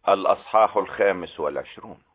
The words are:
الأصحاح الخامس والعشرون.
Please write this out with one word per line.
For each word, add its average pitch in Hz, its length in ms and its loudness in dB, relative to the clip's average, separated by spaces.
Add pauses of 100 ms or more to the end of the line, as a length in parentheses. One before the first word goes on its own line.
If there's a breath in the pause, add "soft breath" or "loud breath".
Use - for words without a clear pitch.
الأصحاح 98 680 2
الخامس 92 600 -2
والعشرون. 73 600 -10 (160)